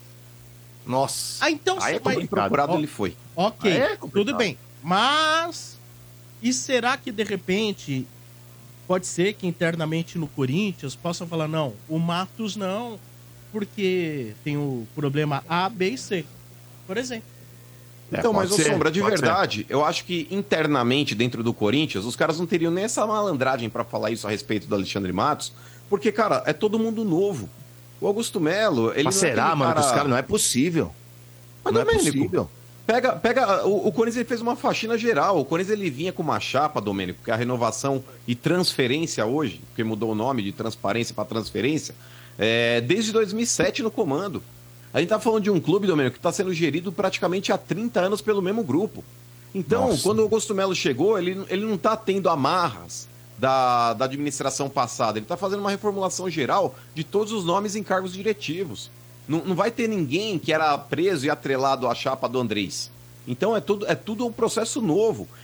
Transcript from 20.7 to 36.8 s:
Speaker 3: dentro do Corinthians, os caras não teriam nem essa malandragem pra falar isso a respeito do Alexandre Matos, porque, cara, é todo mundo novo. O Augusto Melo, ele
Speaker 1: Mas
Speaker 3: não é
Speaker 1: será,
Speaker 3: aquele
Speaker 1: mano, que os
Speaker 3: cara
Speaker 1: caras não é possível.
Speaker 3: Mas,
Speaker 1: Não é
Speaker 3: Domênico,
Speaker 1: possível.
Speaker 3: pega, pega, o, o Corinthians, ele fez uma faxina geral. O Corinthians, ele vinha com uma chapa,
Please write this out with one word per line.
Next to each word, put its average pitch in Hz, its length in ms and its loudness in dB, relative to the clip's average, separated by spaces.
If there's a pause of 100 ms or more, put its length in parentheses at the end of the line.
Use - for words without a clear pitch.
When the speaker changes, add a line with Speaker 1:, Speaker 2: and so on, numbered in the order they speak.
Speaker 3:
dentro 120 280 0
do 117 100 0
Corinthians, 110 540 0
os 120 100 -4
caras 160 220 0
não 175 80 -2
teriam 165 260 0
nem 185 120 0
essa 226 220 -2
malandragem 135 640 0
pra 117 160 -4
falar 110 260 -4
isso 110 160 -6
a 104 40 -4
respeito 107 360 -2
do 110 80 -2
Alexandre 98 380 -2
Matos, 135 400 0 (380)
porque, 202 200 2
cara, 208 360 2
é 156 80 0
todo 214 240 0
mundo 226 260 -2
novo. 175 440 0 (520)
O - 60 -2
Augusto 202 340 -2
Melo, 156 520 2
ele 139 120 0
Speaker 1:
Mas - 160 4
Speaker 3:
não 180 80 4
é - 20 4
Speaker 1:
será, 113 160 2
Speaker 3:
aquele 160 120 2
Speaker 1:
mano, 139 160 2
que 156 60 4
os 147 60 4
Speaker 3:
cara 123 100 4
Speaker 1:
caras 143 140 2
não 120 60 4
é 135 60 2
possível. 160 720 2 (680)
Speaker 3:
Mas, 403 100 2
Speaker 1:
Não 453 60 6
é - 40 0
Speaker 3:
Domênico, 392 320 4
Speaker 1:
possível. 175 340 0 (360)
Speaker 3:
pega, 240 300 2
pega, 208 500 2
o, 196 220 4
o 202 40 2
Corinthians, 226 280 2
ele 233 80 -2
fez 233 120 -2
uma 233 160 -2
faxina 233 400 0
geral. 196 420 4
O 135 60 2
Corinthians, 190 340 0
ele 190 120 -2
vinha 156 220 -4
com 190 100 -6
uma 127 180 0
chapa, 135 400 0